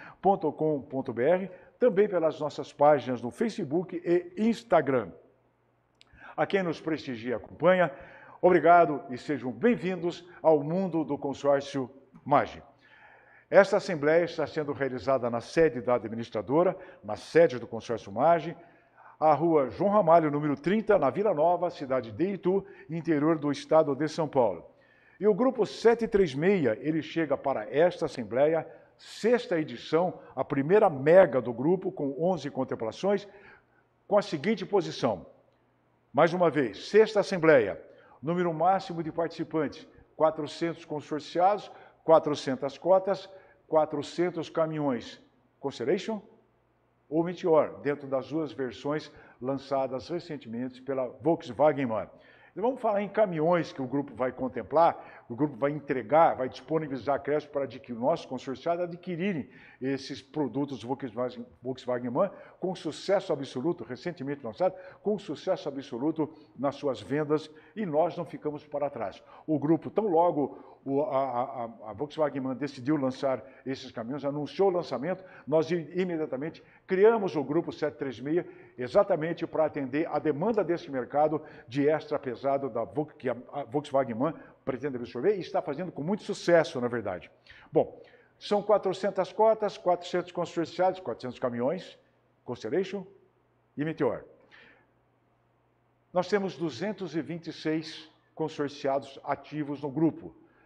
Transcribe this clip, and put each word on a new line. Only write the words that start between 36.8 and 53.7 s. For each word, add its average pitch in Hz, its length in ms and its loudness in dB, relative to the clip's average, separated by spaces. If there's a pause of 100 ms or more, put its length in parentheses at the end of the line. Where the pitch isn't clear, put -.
sexta 214 320 6
assembleia, 151 600 4 (400)
número 175 320 -2
máximo 175 480 0
de 151 120 -8
participantes, 160 760 -4 (300)
quatrocentos 156 640 -2
consorciados, 160 880 -2 (320)
quatrocentas 143 720 2
cotas, 190 520 2 (360)
quatrocentos 156 840 -2
caminhões. 151 720 -2 (360)
Constellation 175 640 -4 (840)
ou 160 160 0
Meteor, 170 580 2
dentro 143 260 -4
das 131 220 -4
duas 151 220 -4
versões 135 600 -6 (280)
lançadas 131 720 -4
recentemente 127 720 -8
pela 131 260 -4 (140)
Volkswagen 139 640 2
Man. 107 240 -4 (420)
Então, 180 120 -8
vamos 262 180 -2
falar 208 220 0
em 196 60 -6
caminhões 175 640 2